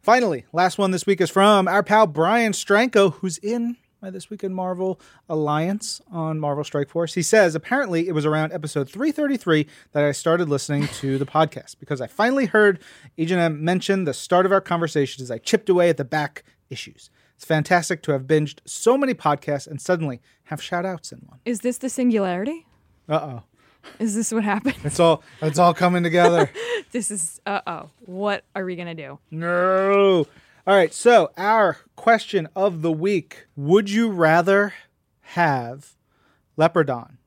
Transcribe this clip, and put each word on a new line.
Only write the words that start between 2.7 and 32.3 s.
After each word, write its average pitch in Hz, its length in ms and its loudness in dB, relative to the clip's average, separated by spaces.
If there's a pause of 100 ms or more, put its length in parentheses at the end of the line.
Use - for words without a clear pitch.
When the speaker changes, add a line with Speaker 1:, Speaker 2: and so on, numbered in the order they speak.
Speaker 1:
who's 185 240 -8
in 233 400 -6 (240)
my 190 80 -14
This 185 220 -16
Week 208 120 -12
in 190 120 -6
Marvel 185 440 -4 (300)
Alliance 156 720 -4 (100)
on 160 280 -6
Marvel 147 240 -4
Strike 143 260 -4
Force. 170 240 -4
He 180 80 -2
says, 185 320 4
"Apparently 180 540 -2
it 175 60 -4
was 151 120 -2
around 156 280 0
episode 151 360 -6
three 285 220 -2
thirty-three 226 560 0 (240)
that 147 120 0
I 147 100 2
started 170 360 0
listening 143 460 -2
to 135 240 -4
the 139 60 -2
<laughs> - 120 -4
podcast - 420 -2
because 131 220 -8
I 117 60 -8
finally 247 400 0
heard 208 320 2 (400)
Agent 170 200 -2
M 156 240 -2
mention 185 420 -2
the 139 100 -4
start 185 320 2
of 190 40 2
our 190 100 4
conversation 156 600 -2
as 123 80 -12
I 117 80 -8
chipped - 320 -2
away 175 200 4
at 160 80 0
the 143 60 -6
back 147 400 -6 (280)
issues. - 400 -18 (240)
It's - 100 -20
fantastic 160 580 0
to 151 100 -2
have 131 100 -2
binged 151 420 -2
so - 320 0
many 269 160 -2
podcasts 147 540 -4
and 143 120 -12
suddenly 156 420 -4 (240)
have 151 140 -12
shout 175 280 -6
outs 180 240 -12
in 127 160 -20
one." 131 180 -20
Speaker 2:
Is 233 160 -4
this 247 160 -4
the 262 120 -8
singularity? 220 760 -2 (420)
Speaker 1:
Uh-oh. 151 360 -4 (560)
Speaker 2:
Is 214 160 -4
this 220 160 -4
what 220 120 -2
happened? 208 400 -2
Speaker 1:
It's 143 160 -4
all, 165 240 4 (180)
it's 156 180 -2
all - 160 4
coming 180 260 0
together. 170 540 4
Speaker 2:
<laughs> 415 40 -12 (320)
This 240 180 -6
is, - 360 -10
uh-oh. 170 440 -8 (120)
What 202 420 -6 (100)
are 196 120 -8
we 180 100 -8
gonna 170 180 -12
do? 143 240 -16 (140)
Speaker 1:
No. 185 960 2 (400)
All 196 80 4
right, 175 180 4
so 226 440 4
our 202 400 2 (180)
question 208 580 0